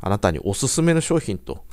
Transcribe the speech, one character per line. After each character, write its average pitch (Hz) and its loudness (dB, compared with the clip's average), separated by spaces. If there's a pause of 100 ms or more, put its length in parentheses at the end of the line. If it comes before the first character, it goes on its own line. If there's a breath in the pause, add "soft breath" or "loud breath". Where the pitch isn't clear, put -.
あ 92 -2
な 101 2
た 92 4
に 90 -2
お 101 -2
す 127 -2
す - 0
め 165 4
の 160 2
商 160 2
品 98 -6
と - -10